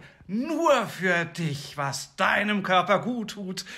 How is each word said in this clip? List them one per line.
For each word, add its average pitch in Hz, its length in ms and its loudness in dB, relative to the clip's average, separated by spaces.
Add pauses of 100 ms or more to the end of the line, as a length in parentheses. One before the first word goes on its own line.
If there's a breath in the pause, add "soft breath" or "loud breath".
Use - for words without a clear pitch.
(260 loud breath)
nur 277 600 2
für 170 380 0
dich, 160 520 -6
was - 400 -6
deinem 208 460 2
Körper 185 380 4
gut 226 320 -4
tut 190 320 -10 (140 loud breath)